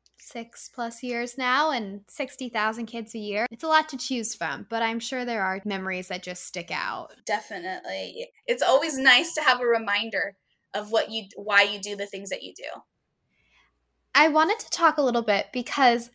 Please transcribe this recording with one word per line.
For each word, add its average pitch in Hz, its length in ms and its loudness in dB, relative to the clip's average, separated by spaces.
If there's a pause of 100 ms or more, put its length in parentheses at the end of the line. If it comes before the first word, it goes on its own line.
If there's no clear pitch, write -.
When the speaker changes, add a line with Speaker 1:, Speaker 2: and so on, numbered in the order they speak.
(240)
Speaker 1:
six - 480 -14
plus 233 300 -6
years 240 340 -4
now 269 360 2
and 202 340 -4
sixty 254 420 -8
thousand 220 380 -2
kids 226 260 -10
a 233 60 -8
year. 208 320 -2
It's 226 140 -14
a 320 40 -2
lot 311 200 6
to 277 80 -10
choose 240 400 -4
from, 170 340 -6
but 226 100 -2
I'm 226 200 -2
sure 247 240 -6
there 226 180 -2
are 190 220 -2
memories 190 440 -4
that 185 140 -6
just 180 240 -10
stick 170 240 -10
out. 110 420 -6 (140)
Speaker 2:
Definitely. 190 1040 -8 (180)
It's 247 160 0
always 285 340 4
nice 262 380 4
to 302 80 -2
have 254 180 4
a 247 60 0
reminder 214 680 0 (380)
of 208 180 -6
what 220 180 2
you, 220 140 -6 (100)
why 202 280 4
you 208 180 0
do 202 160 -8
the 202 100 -6
things 196 240 -10
that - 140 -6
you - 120 -14
do. - 240 -12 (1300)
Speaker 1:
I 302 140 8
wanted 320 320 4
to - 100 -10
talk 330 280 4
a 294 40 4
little 240 200 2
bit 208 300 2
because 240 640 2